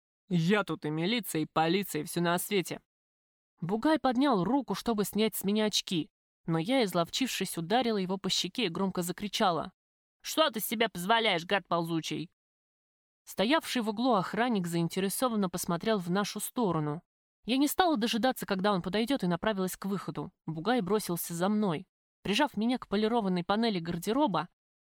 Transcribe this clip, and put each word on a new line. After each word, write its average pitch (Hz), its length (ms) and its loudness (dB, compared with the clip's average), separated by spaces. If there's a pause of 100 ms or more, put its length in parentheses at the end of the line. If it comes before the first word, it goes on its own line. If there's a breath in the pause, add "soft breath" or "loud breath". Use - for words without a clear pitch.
(300)
«Я 185 340 2
тут 160 220 -6
и 151 40 -2
милиция, 170 520 -2
и 156 100 -4
полиция, 165 500 0
и 151 40 -8
все - 160 -4
на 175 180 2
свете». 185 420 -2 (800)
Бугай 226 400 0
поднял 254 440 2
руку, 226 300 0
чтобы 208 300 -2
снять 214 320 0
с - 80 -6
меня 208 220 2
очки, - 440 -2 (380)
но 165 100 2
я, 233 260 2
изловчившись, 180 720 -2
ударила 220 400 0
его 190 200 -2
по 190 120 -4
щеке 185 360 -2
и 175 40 0
громко 185 320 -2
закричала: 180 720 -2 (480)
«Что 311 280 2
ты 220 120 -6
себе 233 260 0
позволяешь, 190 580 2
гад 196 220 0
ползучий?» 165 640 -2 (920)
Стоявший 247 560 0
в 214 80 -2
углу 233 240 2
охранник 208 540 0
заинтересованно 190 800 0
посмотрел 185 500 -2
в 175 100 -4
нашу 202 300 0
сторону. 165 600 0 (420)
Я 247 140 0
не 285 100 4
стала 330 300 2
дожидаться, 226 480 0
когда 196 260 0
он 185 100 2
подойдет, 214 420 0
и 185 40 2
направилась 185 480 0
к - 100 -10
выходу. 170 460 -6 (140)
Бугай 170 360 0
бросился 175 520 -2
за 175 160 0
мной. 208 360 0 (380)
Прижав 220 320 0
меня 233 220 0
к - 100 -12
полированной 202 560 0
панели 208 360 0
гардероба, 175 680 0 (380)